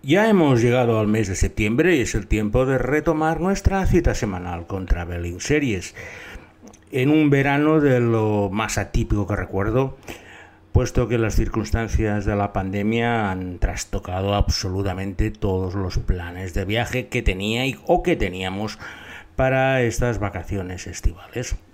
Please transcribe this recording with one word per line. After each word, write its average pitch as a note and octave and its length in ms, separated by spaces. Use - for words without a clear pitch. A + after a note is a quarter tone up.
Ya F#3+ 280
hemos D3 320
llegado A#2+ 360
al G#2+ 100
mes G#2+ 200
de F#2+ 60
septiembre A#2+ 600
y C#3+ 60
es G#2 140
el G2 120
tiempo G#2+ 380
de C3 140
retomar D#3 600
nuestra F#3+ 460
cita E3 300
semanal F2+ 520
con F#2+ 200
Traveling F2 560
Series. C#3+ 520
En C3 200
un D3+ 180
verano C#3+ 520
de C3 200
lo A2 500
más G#2 280
atípico G#2 480
que G2 100
recuerdo, A2 640
puesto B2 340
que A#2 120
las A2+ 160
circunstancias G#2+ 920
de G#2+ 100
la G2+ 200
pandemia G#2+ 760
han F#2 280
trastocado F#2+ 760
absolutamente G2 960
todos F#2 440
los F#2+ 240
planes F2+ 560
de G2 100
viaje A#2 440
que B2+ 120
tenía A2 460
y, C3+ 200
o E3+ 160
que F3 140
teníamos F#2+ 640
para C3 460
estas A#2 360
vacaciones F#2 680
estivales. - 680